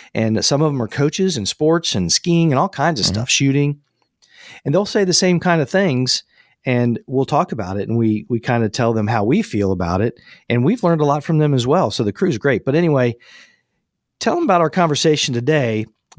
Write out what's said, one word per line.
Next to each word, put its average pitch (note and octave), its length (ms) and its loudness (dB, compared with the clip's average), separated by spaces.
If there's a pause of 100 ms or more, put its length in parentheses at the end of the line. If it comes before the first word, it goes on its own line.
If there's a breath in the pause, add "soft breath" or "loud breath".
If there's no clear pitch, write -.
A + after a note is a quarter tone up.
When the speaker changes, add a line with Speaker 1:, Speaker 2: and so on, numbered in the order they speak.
(140 loud breath)
Speaker 1:
and A2 300 0
some C#3+ 180 0
of D#3 100 2
them C3+ 100 -4
are A2 60 -4
coaches D#3 500 -2
in G#2 80 -4
sports D#3+ 500 0
and F2+ 160 0
skiing E3+ 400 2
and C3 80 2
all F#3 100 0
kinds D3 300 -2
of F#2 60 -2
Speaker 2:
Mm-hmm. F2+ 100 0
Speaker 1:
stuff, A#2 140 -4
shooting. C#3+ 520 0 (840 loud breath)
And C#3 80 -2
they'll G3 120 2
say G#3 180 0
the F3+ 100 0
same F3+ 260 2
kind E3+ 220 2
of C3+ 80 -2
things, C3+ 540 0 (420 soft breath)
and A#2+ 420 0
we'll C3 180 -2
talk D#3 280 0
about G2 260 -6
it, G2+ 80 -6
and A2+ 100 -2
we, G#2+ 320 0
we A#2 120 -2
kinda A#2 260 0
tell A#2 260 0
them A2 140 -2
how A2 160 0
we D3 180 2
feel G2+ 300 -2
about F#2 300 -2
it. A2+ 180 -4 (300 loud breath)
And A#2+ 160 0
we've A3+ 180 0
learned E3+ 180 2
a D3 40 2
lot C#3+ 180 0
from D#3+ 140 0
them D3+ 160 2
as B2 140 0
well. D3 240 2
So - 120 -2
the G#2 80 0
crew's E3+ 280 -2
great. C3 260 0
But C3+ 100 -2
anyway, C#3+ 400 2 (1040 loud breath)
tell - 160 0
them F4 80 -2
about F#3+ 180 2
our D#3+ 100 2
conversation D3+ 640 0
today, A#2+ 500 0 (340)